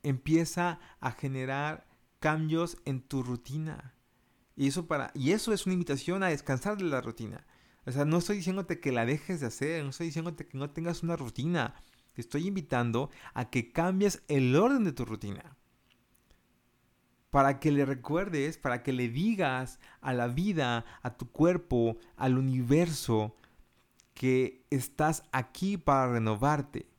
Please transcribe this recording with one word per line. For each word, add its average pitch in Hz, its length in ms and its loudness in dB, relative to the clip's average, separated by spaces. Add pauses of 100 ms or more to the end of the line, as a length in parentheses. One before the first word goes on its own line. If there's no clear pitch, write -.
Empieza 160 760 2 (200)
a 123 120 -4
generar 135 760 -6 (320)
cambios 160 640 0
en 131 160 -4
tu 131 220 -4
rutina. 131 720 -8 (600)
Y 135 120 0
eso 170 180 -2
para, 147 300 -2
y 139 160 0
eso 214 220 0
es 190 120 -2
una 185 80 0
invitación 175 480 -2
a 190 60 0
descansar 151 500 -2
de 196 60 -4
la 139 180 0
rutina. 113 460 -10 (400)
O 131 40 -6
sea, 143 140 0
no 160 140 4
estoy 208 180 -2
diciéndote 185 420 -4
que 135 120 0
la 117 160 2
dejes 151 320 -2
de 131 80 -4
hacer, 151 360 -4
no 139 60 -4
estoy 165 180 -6
diciéndote 160 380 -6
que - 120 -14
no 143 120 -6
tengas 165 320 -4
una 165 140 0
rutina. 139 580 -2 (400)
Te - 60 -10
estoy 143 260 -4
invitando 131 640 0 (240)
a 120 160 -4
que - 220 -2
cambies 185 560 2
el 135 300 4
orden 240 260 6
de 170 80 2
tu 123 140 -6
rutina. 107 500 -8 (1700)
Para 139 320 4
que 151 100 4
le 143 140 4
recuerdes, 151 720 -2
para 123 260 -4
que 139 80 -2
le 123 160 0
digas 139 720 -2 (220)
a 135 100 -4
la 120 160 0
vida, 135 560 0 (180)
a 120 140 -6
tu - 160 -12
cuerpo, 135 680 2 (200)
al 131 200 2
universo, 131 1000 2 (760)
que 127 560 0
estás 151 640 0
aquí 180 460 -2
para 135 340 4
renovarte. 120 880 0